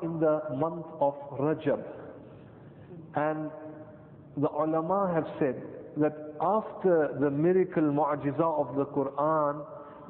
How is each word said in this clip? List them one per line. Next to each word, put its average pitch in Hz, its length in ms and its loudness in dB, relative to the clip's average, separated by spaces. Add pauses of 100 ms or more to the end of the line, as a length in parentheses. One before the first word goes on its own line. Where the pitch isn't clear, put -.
in 165 180 -2
the 151 220 4 (120)
month 165 300 -2 (160)
of 143 140 4 (240)
Rajab. 139 440 2 (1300)
And 156 360 -2 (840)
the 147 140 2
ulama 165 640 2
have 156 120 2 (120)
said 131 240 0 (340)
that 151 420 0
after 175 800 2
the 143 120 4
miracle 175 540 4
mu'ajiza 143 560 2
of 147 360 0
the 139 100 2
Quran, 147 800 0 (460)